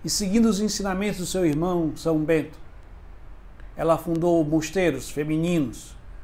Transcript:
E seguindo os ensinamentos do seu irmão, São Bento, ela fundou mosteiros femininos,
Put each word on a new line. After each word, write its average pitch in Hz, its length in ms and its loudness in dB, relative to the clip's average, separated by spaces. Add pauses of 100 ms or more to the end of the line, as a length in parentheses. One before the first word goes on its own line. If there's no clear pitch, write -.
E 160 40 -4
seguindo 214 360 4
os 208 160 4
ensinamentos 202 560 -2
do 175 80 -4
seu 185 200 0
irmão, 165 520 2
São 160 220 0
Bento, 156 380 0 (1160)
ela 160 220 2
fundou 165 480 2
mosteiros 156 680 0
femininos, 156 880 0 (260)